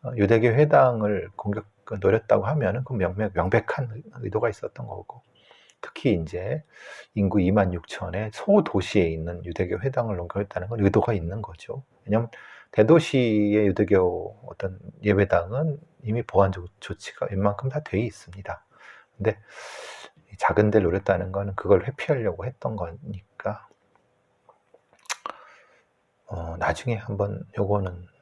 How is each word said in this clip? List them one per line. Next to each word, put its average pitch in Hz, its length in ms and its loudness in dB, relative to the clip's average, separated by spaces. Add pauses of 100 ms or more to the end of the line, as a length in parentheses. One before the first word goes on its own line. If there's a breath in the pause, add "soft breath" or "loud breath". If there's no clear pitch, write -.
어, 123 120 -6
유대교 110 320 4
회당을 120 880 4
공격, 104 300 -6 (180)
그, 101 160 -8
노렸다고 98 460 2
하면은 120 380 0
그 131 100 -8
명백-, 98 400 -2
명백한 110 720 -2 (180)
의도가 110 280 -2
있었던 - 380 -10
거고, - 340 -14 (600 soft breath)
특히 - 320 0
이제 92 500 -4 (520 loud breath)
인구 101 260 2
이만 92 320 4
육천의 92 600 -8
소도시에 107 720 2
있는 82 380 -6
유대교 87 360 -2
회당을 120 360 -2
공격했다는 90 520 -6
건 117 140 -6
의도가 107 300 4
있는 92 280 -4
거죠. 98 420 -12 (220)
왜냐면 113 240 0 (420 loud breath)
대도시의 110 960 4
유대교 90 800 2
어떤 92 320 -8 (240)
예배당은 101 760 2 (240)
이미 113 200 -2
보안 95 280 2
조-, 90 160 -10 (120)
조치가 - 520 -10
웬만큼 104 380 -2
다 147 120 -6
돼 101 180 -4
있습니다. 98 680 -10 (520 loud breath)
근데 107 220 -2 (920 loud breath)
이 - 60 -18
작은 107 340 2
데를 101 140 4
노렸다는 92 460 0
거는 98 240 -4
그걸 92 300 4
회피하려고 117 600 -4
했던 117 300 -6
거니까, 98 920 -10 (2500 loud breath)
어, 85 300 -8
나중에 - 380 -2
한번 101 480 -4 (140)
요거는 95 500 -2 (140)